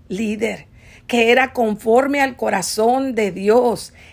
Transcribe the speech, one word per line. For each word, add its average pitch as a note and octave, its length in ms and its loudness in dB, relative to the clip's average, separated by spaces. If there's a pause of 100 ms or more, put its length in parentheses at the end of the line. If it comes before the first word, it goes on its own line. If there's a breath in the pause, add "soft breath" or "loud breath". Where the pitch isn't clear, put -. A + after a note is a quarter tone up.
líder G#3 580 -6 (400 soft breath)
que A#3 240 2
era B3+ 220 2
conforme B3 680 0
al C4 140 -2
corazón A#3 800 -2
de G#3 160 -2
Dios, G#3 600 0 (200 loud breath)